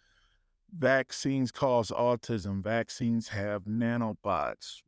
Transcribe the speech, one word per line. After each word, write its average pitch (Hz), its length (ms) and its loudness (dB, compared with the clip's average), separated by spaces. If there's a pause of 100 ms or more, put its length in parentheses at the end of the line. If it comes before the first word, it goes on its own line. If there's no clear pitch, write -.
(760)
vaccines 131 760 2
cause 123 400 2
autism, 110 720 0
vaccines 117 640 0
have 104 380 -4
nanobots, 107 1200 -2